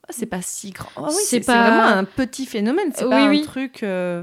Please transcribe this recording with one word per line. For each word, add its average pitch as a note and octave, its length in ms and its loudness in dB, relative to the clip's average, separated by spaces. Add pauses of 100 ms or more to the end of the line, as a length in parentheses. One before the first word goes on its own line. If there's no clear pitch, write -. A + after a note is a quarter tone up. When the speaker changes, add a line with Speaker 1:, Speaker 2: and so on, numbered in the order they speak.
Speaker 1:
Ah, - 80 -16
c'est A#3 140 -8
pas F#3 160 -6
si - 280 -10
grand. - 260 -14
Ah D4+ 120 -8
oui, D4+ 80 -2
Speaker 2:
C'est G#4 80 0
Speaker 1:
c'est, B3 160 0
Speaker 2:
pas B3 140 0
Speaker 1:
c'est A#3 40 6 (120)
vraiment A3+ 280 6
un F#3 60 0
petit C4 420 -6
phénomène. C4 480 -2
C'est - 80 -6
Speaker 2:
Oui, B3 80 0
Speaker 1:
pas C#4 180 4
Speaker 2:
oui. D4+ 140 4
Speaker 1:
un D4+ 40 -6
truc, C4 360 -8
euh, F3+ 400 -4